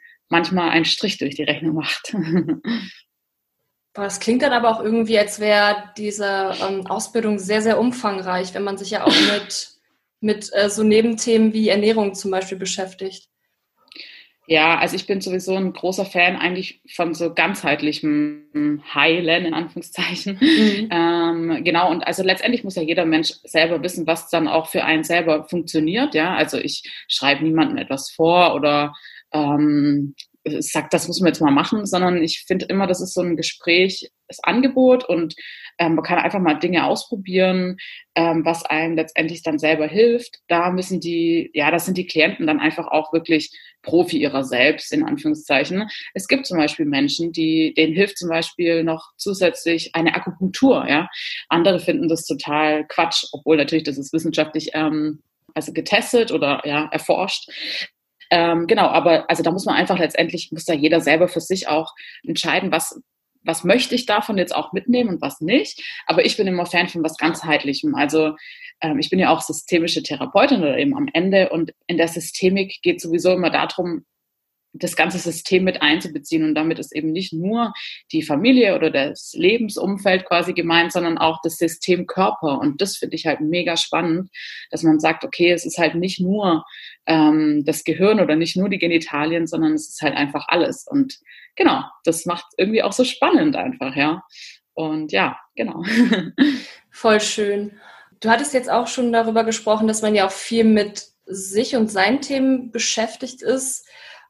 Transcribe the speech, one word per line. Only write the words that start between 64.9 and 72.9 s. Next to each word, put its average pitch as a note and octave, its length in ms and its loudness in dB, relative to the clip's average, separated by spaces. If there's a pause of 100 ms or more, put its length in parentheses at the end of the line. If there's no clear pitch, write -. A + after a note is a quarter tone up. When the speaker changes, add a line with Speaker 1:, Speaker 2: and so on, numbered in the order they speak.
Speaker 1:
und E3 120 -6
was C#3 180 -6
nicht. A#3+ 420 0 (240)
Aber - 180 4
ich - 120 0
bin G3+ 100 2
immer F3+ 200 0
Fan F3 220 0
von E3 160 -4
was D#3 120 -2
Ganzheitlichem. D3 800 0
Also, D#3 400 2 (460)
ähm, D#3 180 -2
ich D#3 120 -4
bin F#3+ 80 2
ja D3+ 120 4
auch D#3+ 100 2
systemische E3 600 -2
Therapeutin G3 600 2
oder C#3 160 0
eben C#3 180 0
am C#3+ 160 -2
Ende. F#3 380 2
Und E3 220 -2 (140)
in F3 100 -2
der E3 120 2
Systemik F#3+ 760 -2
geht F3 180 0